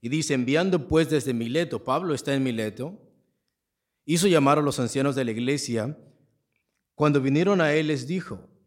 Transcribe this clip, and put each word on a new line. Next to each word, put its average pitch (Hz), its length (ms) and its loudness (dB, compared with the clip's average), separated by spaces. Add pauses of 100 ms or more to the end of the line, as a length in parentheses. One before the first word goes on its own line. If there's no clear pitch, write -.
Y 117 80 -6
dice, 147 240 -2
"Enviando 147 520 0
pues 156 220 2
desde 135 240 0
Mileto", 117 500 -4
Pablo 156 300 -2
está 139 220 -2
en 135 80 0
Mileto, 120 580 -6 (1040)
hizo 170 240 2
llamar 151 300 6
a 151 40 2
los 143 160 -2
ancianos 135 380 -2
de 135 80 -2
la 117 60 -4
iglesia. 123 680 -4 (960)
Cuando 147 280 2
vinieron 170 400 2
a 151 100 2
él, 156 140 2
les 139 200 -2
dijo 156 440 -8 (160)